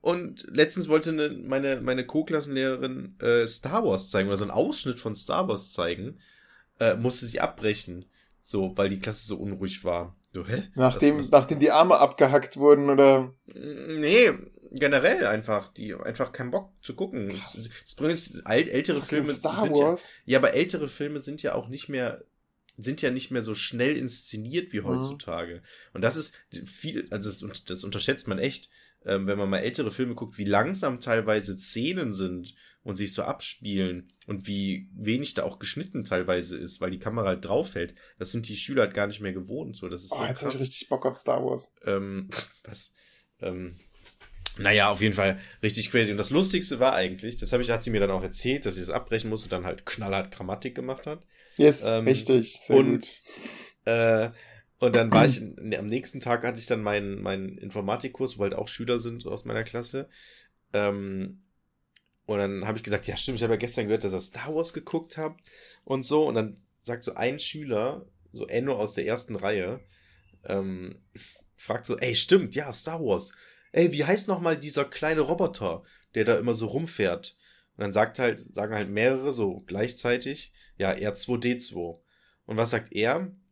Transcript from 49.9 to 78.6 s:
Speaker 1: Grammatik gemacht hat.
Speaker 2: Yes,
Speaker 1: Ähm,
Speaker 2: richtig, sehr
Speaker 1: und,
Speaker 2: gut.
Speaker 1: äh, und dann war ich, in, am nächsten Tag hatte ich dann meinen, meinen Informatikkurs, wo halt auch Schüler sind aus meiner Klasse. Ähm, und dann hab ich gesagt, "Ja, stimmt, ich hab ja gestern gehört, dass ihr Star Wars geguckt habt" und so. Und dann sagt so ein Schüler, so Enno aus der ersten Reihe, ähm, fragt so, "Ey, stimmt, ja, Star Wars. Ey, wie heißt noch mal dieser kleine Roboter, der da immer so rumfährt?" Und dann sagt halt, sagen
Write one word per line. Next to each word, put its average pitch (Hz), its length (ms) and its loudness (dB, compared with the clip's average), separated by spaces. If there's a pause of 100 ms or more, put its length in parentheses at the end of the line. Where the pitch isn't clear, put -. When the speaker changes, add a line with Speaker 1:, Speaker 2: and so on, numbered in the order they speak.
Speaker 1:
Grammatik 98 460 -8
gemacht 131 320 -8
hat. 151 160 -10 (340)
Speaker 2:
Yes, 143 300 8
Speaker 1:
Ähm, 113 180 2
Speaker 2:
richtig, 127 540 4
sehr - 180 6
Speaker 1:
und, 131 220 8
Speaker 2:
gut. - 80 -4 (800)
Speaker 1:
äh, 113 440 4 (500)
und 120 160 4
dann 113 180 6
war 113 120 10
ich, 131 140 4
in, 107 380 -6
am 104 80 -6
nächsten 123 340 -6
Tag 120 240 0
hatte 120 140 -2
ich 113 80 -10
dann 113 160 0
meinen, 101 400 -2
meinen 95 380 -6
Informatikkurs, 104 800 -6
wo 101 40 0
halt 98 120 -2
auch - 120 -6
Schüler 120 320 -2
sind 117 280 -10
aus - 180 -8
meiner 113 180 -4
Klasse. 120 460 -8 (640)
Ähm, 98 680 -2 (840)
und 104 140 -2
dann 98 280 -2
hab 110 80 -2
ich 113 80 -8
gesagt, 104 240 -2
"Ja, 95 80 -6
stimmt, 127 220 -4
ich 117 60 -2
hab 113 80 0
ja 107 60 2
gestern 120 280 -4
gehört, 107 180 0
dass 95 100 -2
ihr 92 80 -4
Star 143 340 -10
Wars 165 180 -2
geguckt 165 440 -8
habt" 156 240 -8 (420)
und 135 200 -2
so. 151 240 4
Und 117 80 -2
dann 110 260 -2 (200)
sagt 120 220 -8
so - 100 -6
ein 135 260 -2
Schüler, 139 680 -4 (260)
so 107 140 -10
Enno 131 280 -2
aus 104 200 -4
der 71 100 -2
ersten 113 300 -4
Reihe, 98 460 -2 (640)
ähm, 95 560 -6 (560)
fragt - 280 -6
so, 123 140 -4
"Ey, 117 160 -2
stimmt, 170 400 4
ja, 139 180 -6
Star 165 280 -6
Wars. 101 320 -2 (380)
Ey, 170 220 4
wie 147 120 0
heißt 196 220 2
noch 185 140 0
mal 165 160 0
dieser 143 280 -2
kleine 156 360 0
Roboter, 135 640 -2 (320)
der 110 100 4
da 113 140 6
immer 117 160 0
so 110 120 -4
rumfährt?" 110 680 -4 (400)
Und 101 60 -6
dann 101 100 -4
sagt 110 240 2
halt, 113 360 -2
sagen 107 200 -4